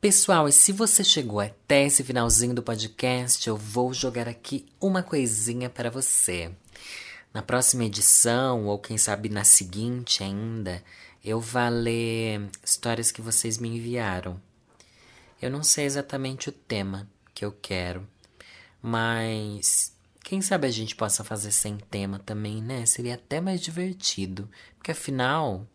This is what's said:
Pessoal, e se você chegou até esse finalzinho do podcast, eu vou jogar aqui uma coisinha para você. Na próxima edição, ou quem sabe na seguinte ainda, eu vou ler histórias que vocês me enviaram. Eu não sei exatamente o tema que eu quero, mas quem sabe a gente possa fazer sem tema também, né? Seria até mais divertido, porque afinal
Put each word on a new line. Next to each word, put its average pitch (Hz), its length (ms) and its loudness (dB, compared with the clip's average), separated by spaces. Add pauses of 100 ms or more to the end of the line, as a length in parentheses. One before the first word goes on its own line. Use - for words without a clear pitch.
(140)
Pessoal, 160 340 6
e 143 40 4
se - 200 10
você 202 320 4
chegou 113 360 2
até 139 480 2
esse 135 160 4
finalzinho 123 500 2
do 120 80 -2
podcast, 123 880 -2
eu 110 80 0
vou 110 380 -2
jogar 123 320 -2
aqui 139 360 -8 (160)
uma 190 220 2
coisinha 123 720 -2
para 120 180 -4
você. 90 640 0 (840)
Na 110 80 -8
próxima 123 440 2
edição, 117 840 4
ou 101 100 0
quem 110 180 -8
sabe 104 320 0
na 104 160 -4
seguinte 110 800 4
ainda, 98 600 -6 (420)
eu 110 140 -2
vou 117 280 0
ler 113 800 -2 (160)
histórias 113 480 0
que 113 120 -12
vocês 113 340 -2
me 117 120 -6
enviaram. 110 680 -4 (1000)
Eu 127 80 -6
não 139 140 -6
sei 151 220 4
exatamente 139 640 -4
o - 40 -8
tema 101 580 -6 (240)
que - 100 -8
eu 104 80 -4
quero, 92 560 -6 (720)
mas 113 1120 -2 (320)
quem 190 200 -4
sabe 180 240 0
a 127 40 0
gente 113 240 -6
possa 107 280 -2
fazer 107 280 -6
sem 104 240 0
tema 98 440 -6
também, 107 420 -8
né? 120 240 -6
Seria 120 300 0
até 147 260 -6
mais 185 180 -2
divertido, 165 880 -6 (300)
porque - 140 -8
afinal 131 840 -2